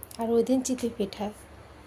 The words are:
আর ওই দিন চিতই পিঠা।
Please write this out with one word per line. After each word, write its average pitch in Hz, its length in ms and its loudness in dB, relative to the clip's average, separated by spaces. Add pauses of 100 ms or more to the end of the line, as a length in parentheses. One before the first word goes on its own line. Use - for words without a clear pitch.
(180)
আর 226 120 0
ওই 233 120 6
দিন 262 180 4
চিতই 247 360 -2
পিঠা। 202 340 -4 (560)